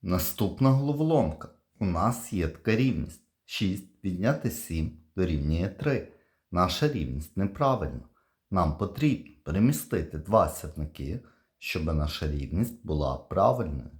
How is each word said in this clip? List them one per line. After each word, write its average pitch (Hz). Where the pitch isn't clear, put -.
Наступна 95
головоломка. 139
У 107
нас 95
є 87
така 107
рівність. 113
Шість -
відняти 107
сім -
дорівнює 82
три. 139
Наша 90
рівність 76
неправильна. 98
Нам 82
потрібно 131
перемістити 95
два 92
сірники, 76
щоб -
наша 78
рівність 73
була 71
правильною. 92